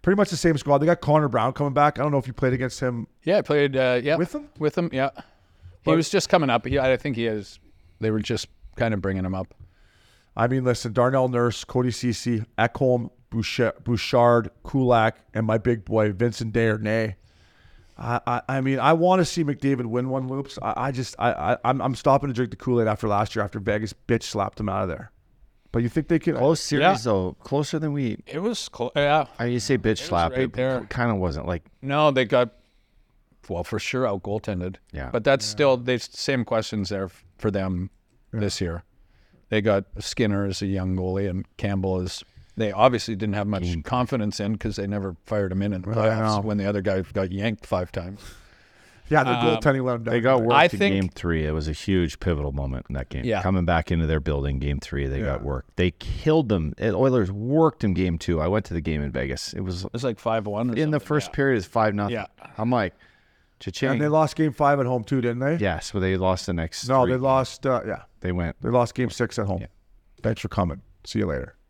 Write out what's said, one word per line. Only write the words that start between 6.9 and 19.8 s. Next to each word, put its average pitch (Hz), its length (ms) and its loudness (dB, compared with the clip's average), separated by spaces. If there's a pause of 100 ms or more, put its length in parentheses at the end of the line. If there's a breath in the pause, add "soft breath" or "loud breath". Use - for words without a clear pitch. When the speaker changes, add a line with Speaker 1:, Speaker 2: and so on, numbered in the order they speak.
Speaker 2:
think 117 180 -4
he 117 100 0
is. 107 320 -4 (420)
They 110 100 0
were 107 100 0
just - 280 -4 (280)
kinda 113 220 0
bringing 95 260 -2
him 95 100 -2
up. 95 200 -6 (840 soft breath)
Speaker 1:
I 113 100 2
mean, 127 180 0
listen, 120 280 0
Darnell 127 360 4
Nurse, 120 360 0
Cody 127 260 0
Ceci, 117 540 -2 (140)
Ekholm, 123 520 0 (180)
Bouchard, - 560 -2
Bouchard, 120 680 4 (140)
Kulak, 120 480 4 (220)
and 110 120 0
my 110 120 2
big 113 260 0
boy, 107 280 2
Vincent 110 420 -2
Desharnais. 110 600 0 (840 soft breath)
I, 120 280 -2
I, 120 220 -2
I 135 140 0
mean, 135 160 2
I 143 160 6
wanna 180 320 4
see 165 180 -2
McDavid 135 420 0